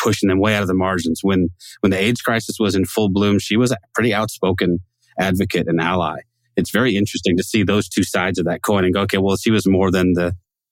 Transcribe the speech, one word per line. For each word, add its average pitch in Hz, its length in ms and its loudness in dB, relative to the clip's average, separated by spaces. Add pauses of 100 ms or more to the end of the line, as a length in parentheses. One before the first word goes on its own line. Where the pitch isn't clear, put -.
pushing 104 280 0
them 92 100 2
way 107 160 2
out 104 60 0
of 98 60 -2
the 92 80 0
margins. 90 480 -2
When, 92 260 2 (320)
when 104 80 2
the 95 100 0
aids 117 220 0
crisis - 380 -2
was 98 160 0
in 95 100 0
full 107 240 0
bloom, 101 300 2
she 104 180 -2
was 123 140 2
a - 60 -2 (180)
pretty 110 180 2
outspoken 95 640 -2 (420)
advocate 92 480 0
and 82 140 0
ally. 82 360 -2 (380)
It's 90 140 -2
very 110 260 0
interesting 98 420 -2
to 92 60 0
see 107 200 0
those 101 260 0
two - 140 0
sides 92 340 -2
of 87 80 -2
that 85 160 -4
coin 98 240 0
and 92 80 2
go, 98 80 0
"Okay, 98 160 0
well, 95 180 2
she - 140 -2
was 107 180 2
more 95 220 4
than 90 240 2
the, 87 220 0 (360)